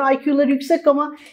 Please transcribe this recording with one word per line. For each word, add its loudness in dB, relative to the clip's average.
I -4
Q'ları 0
yüksek 0
ama 0